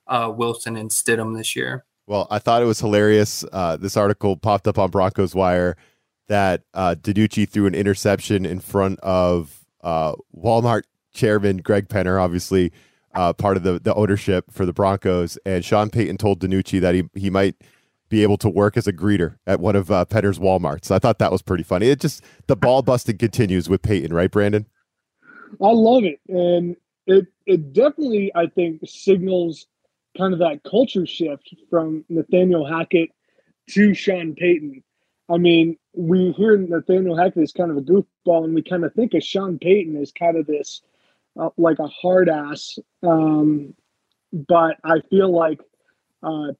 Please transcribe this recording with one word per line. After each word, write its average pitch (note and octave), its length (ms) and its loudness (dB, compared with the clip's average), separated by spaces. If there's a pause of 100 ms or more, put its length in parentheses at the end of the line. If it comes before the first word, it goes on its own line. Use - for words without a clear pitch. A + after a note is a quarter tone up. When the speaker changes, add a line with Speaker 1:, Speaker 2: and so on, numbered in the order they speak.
Speaker 1:
uh, A#2 260 -4
Wilson A#2 440 -6
and A2 160 -10
Stidham A2+ 440 -2
this A2 200 -8
year. B2+ 300 -8 (200)
Speaker 2:
Well, G2+ 240 -4
I G#2 80 -2
thought A#2 240 2
it A#2+ 40 2
was A2 140 0
hilarious. G#2 720 2
Uh, E2+ 260 -4
this F#2+ 200 -6
article G2+ 400 0
popped G#2 300 -2
up G2+ 100 -2
on F#2+ 140 0
Broncos F#2+ 420 0
Wire F2+ 420 0 (520)
that, G2 380 0 (100)
uh, F2+ 260 0
DiNucci G#2 480 0
threw G2+ 160 0
an F#2+ 80 0
interception G2 720 0
in F2 140 -6
front G2 400 -2
of, F2+ 680 -2 (160)
uh, D#2+ 320 -4 (220)
Walmart A2+ 480 0 (320)
chairman G2+ 420 0
Greg G2 320 -2
Penner, F#2 320 0
obviously, F2+ 500 0 (440)
uh, F2 180 0
part G2 240 0
of F2 60 -6
the, F2+ 160 -2
the - 160 -2
ownership G2+ 560 -2
for F#2+ 160 -4
the F2 60 -4
Broncos. F#2+ 760 -2
And F2+ 180 -2
Sean G#2+ 240 0
Payton G2 280 -2
told G2 240 0
DiNucci F#2+ 380 -2
that F2+ 140 2
he, F2+ 220 -2
he G2 160 -4
might G2 240 0 (540)
be G#2+ 140 2
able G#2 140 2
to - 100 0
work G2+ 300 2
as E2+ 100 -2
a G2+ 60 0
greeter E2+ 420 0 (100)
at F#2+ 140 0
one G2+ 160 0
of, G2 160 0
uh, F2+ 140 2
Penner's G2 340 -2
Walmarts. F2 520 -2
I F#2+ 60 4
thought A#2 220 0
that F#2+ 100 2
was F#2 120 -2
pretty F2 240 -4
funny. G2 240 0
It C#3 100 2
just, - 240 -6 (240)
the C3+ 80 2
ball B2+ 260 2
busting A#2+ 360 -2
continues F#2+ 500 -2
with F#2 140 0
Payton, E2+ 320 -2
right, F#2 180 2
Brandon? G#2 340 0 (960)
Speaker 3:
I D4 100 4
love A#3 340 4
it. D3+ 240 -6
And F3 480 0 (280)
it, F#3+ 220 4 (180)
it D#3 280 0
definitely, A3+ 600 0
I E3+ 140 0
think, E3 380 -4
signals F3+ 840 -2 (500)
kind F#3+ 140 0
of E3+ 80 -2
that D#3 240 0
culture G3+ 420 0
shift - 480 -8 (160)
from D#3+ 380 -2
Nathaniel F3 580 2
Hackett E3 440 -2 (600)
to G3+ 220 4
Sean E3+ 420 -4
Payton. D3+ 460 -2 (480)
I E3+ 80 0
mean, E3+ 400 4 (160)
we F3+ 380 0
hear G#3+ 240 4
Nathaniel F3+ 600 0
Hackett F3 260 0
is D3 80 -4
kind F3 200 -4
of D3 40 -4
a C#3+ 60 -4
goofball, E3 640 0
and D#3+ 100 -4
we D#3+ 60 0
kind E3+ 240 -4
of D3 80 -6
think A3 220 0
of D#3+ 80 0
Sean F#3+ 360 -6
Payton E3 380 0
as C#3+ 160 -8
kind E3+ 240 0
of D3+ 100 -4
this, D3 340 -6 (560)
uh, E3 200 -4
like, E3 220 2
a D3 80 -6
hard F3+ 420 2
ass. D3 500 -6 (240)
Um, D3+ 720 2 (580)
but E3 540 0
I D#3+ 240 2
feel F#3+ 200 4
like, E3 300 0 (640)
uh, D3+ 360 -8